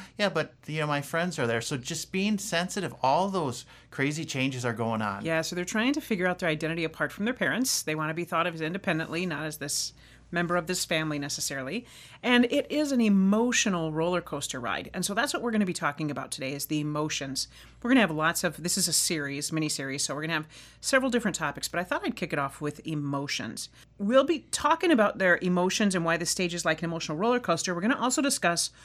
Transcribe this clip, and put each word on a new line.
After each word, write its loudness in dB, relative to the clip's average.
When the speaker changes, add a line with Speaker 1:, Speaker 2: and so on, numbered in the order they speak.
Speaker 1:
yeah, 2
but, -2
you -4
know, 0
my 0
friends -2
are 2
there." 2
So -4
just -6
being 0
sensitive, -2
all 4
those -2
crazy -2
changes -2
are 2
going 0
on. -4
Speaker 2:
Yeah, 0
so -4
they're -2
trying 0
to -2
figure -2
out 0
their -2
identity -2
apart -2
from -4
their 0
parents. 0
They -2
want -2
to -2
be -4
thought 0
of -4
as -6
independently, -2
not -4
as -6
this -4
member 0
of 0
this -2
family 0
necessarily. -6
And 4
it 2
is 0
an 2
emotional 4
roller 0
coaster -6
ride. -4
And -4
so -2
that's 0
what -2
we're -2
gonna 4
be -2
talking -2
about -8
today -6
is -8
the 0
emotions. -4
We're 0
gonna 8
have 4
lots 0
of, -2
this -2
is 2
a -2
series, -2
mini 0
series, -4
so -2
we're -4
gonna -2
have -2
several 2
different 0
topics, -4
but -4
I -2
thought -2
I'd -2
kick -6
it -2
off -4
with -6
emotions. -4
We'll 6
be 0
talking 4
about 6
their 6
emotions 2
and 2
why 2
this -2
stage 0
is -4
like 2
an -2
emotional -4
roller 2
coaster. 0
We're -4
gonna 2
also 2
discuss 2